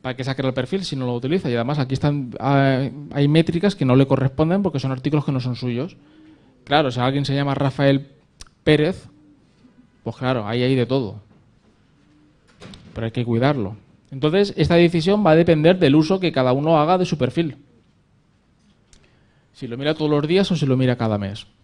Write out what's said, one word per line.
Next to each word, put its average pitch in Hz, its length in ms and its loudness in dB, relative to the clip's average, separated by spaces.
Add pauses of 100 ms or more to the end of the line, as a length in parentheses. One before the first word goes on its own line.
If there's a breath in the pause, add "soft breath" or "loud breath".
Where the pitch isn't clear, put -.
¿Para 127 120 -6
qué 127 80 -10
sacar 131 220 -4
el 131 80 -2
perfil 135 320 -4
si 151 100 -8
no 127 120 -4
lo 123 80 -4
utiliza? 147 340 -4
Y 120 60 0
además 123 240 -2
aquí 131 160 -2
están, 143 340 -2 (100)
hay, 135 540 2 (180)
hay 143 160 2
métricas 165 480 2
que - 80 -2
no 127 120 4
le 135 100 6
corresponden 143 560 0
porque 160 180 -2
son 131 120 -4
artículos 139 340 -2
que 156 60 -2
no 135 80 -2
son 120 160 -4
suyos. 123 420 -6 (680 loud breath)
Claro, 143 260 2
si 117 80 -4
alguien 135 260 0
se 139 80 -4
llama 139 220 -2
Rafael 139 560 0 (520)
Pérez, 151 440 0 (960)
pues 113 140 -10
claro, 127 300 -2
ahí 117 140 -2
hay 127 140 2
de 123 100 2
todo. 110 340 -4 (1700)
Pero 113 120 -6
hay 113 60 -4
que 123 140 -4
cuidarlo. 117 500 0 (360)
Entonces, 160 440 0
esta 170 200 2
decisión 175 500 2
va 175 60 -2
a 156 40 6
depender 165 420 4
del 151 180 4
uso 160 260 2
que 175 100 -2
cada 127 220 0
uno 151 240 2
haga 156 200 2
de 185 80 0
su 170 120 -4
perfil. 143 400 -4 (1900 soft breath)
Si - 160 -14
lo 117 100 -10
mira 143 160 -2
todos 151 160 -2
los 147 160 2
días 185 260 2
o 180 40 2
si 147 100 -2
lo 131 120 2
mira 127 180 2
cada 113 220 0
mes. 101 300 -8 (160)